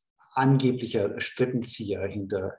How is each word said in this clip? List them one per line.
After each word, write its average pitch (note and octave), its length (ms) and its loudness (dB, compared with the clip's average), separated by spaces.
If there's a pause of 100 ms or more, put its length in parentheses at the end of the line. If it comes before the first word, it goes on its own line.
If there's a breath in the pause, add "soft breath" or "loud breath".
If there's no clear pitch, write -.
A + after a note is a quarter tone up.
(380)
angeblicher B2 800 2
Strippenzieher A#2 880 -2
hinter, G2 520 -6